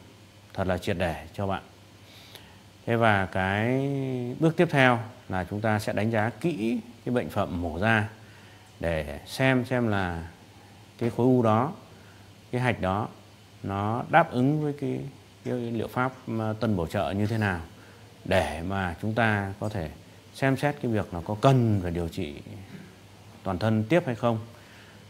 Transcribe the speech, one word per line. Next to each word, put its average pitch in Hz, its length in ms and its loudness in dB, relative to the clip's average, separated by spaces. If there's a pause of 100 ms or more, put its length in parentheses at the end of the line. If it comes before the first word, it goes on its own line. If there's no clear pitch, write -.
(540)
thật 95 120 -2
là 92 120 0
triệt 87 200 -4
để 85 360 -2
cho 101 120 -4
bạn. 95 160 -4 (1200)
Thế 117 100 2
và 107 300 4
cái 110 640 0 (500)
bước 165 160 4
tiếp 170 140 4
theo 127 280 6 (300)
là 92 220 -2
chúng 104 100 -4
ta 107 180 2
sẽ 107 140 -2
đánh 107 180 0
giá 110 200 2 (100)
kỹ 214 400 -2 (240)
cái 123 100 -2
bệnh 98 140 0
phẩm 85 340 -2
mổ 82 160 -4
ra 107 300 4 (720)
để 78 460 -2
xem 131 380 2
xem 120 240 0
là 87 400 -2 (680)
cái 117 120 0
khối 117 160 2
u 127 160 4
đó, 113 300 4 (800)
cái 123 80 -2
hạch 113 200 0
đó 95 280 0 (540)
nó 101 480 -2
đáp 160 200 6
ứng 139 320 2
với 147 100 -2
cái, 131 280 -6 (440)
cái 123 100 -2
liệu 117 340 -4
pháp, 127 240 0 (260)
ờ, 110 220 0
tân 110 160 2
bổ 82 100 0
trợ 85 240 -2
như 104 160 0
thế 110 120 0
nào 98 220 0 (640)
để 90 440 0
mà 95 340 -2
chúng 107 120 -2
ta 104 460 2
có 107 80 -4
thể 82 220 -6 (440)
xem 135 220 2
xét 147 260 -2
cái 120 100 0
việc 98 220 -2
là 85 100 -6
có 104 160 -4
cần 117 420 6
phải 87 80 -4
điều 85 180 -2
trị 78 260 -6 (1120)
toàn 95 120 -2
thân 110 300 2
tiếp 170 180 4
hay 120 80 -2
không. 113 240 2 (720)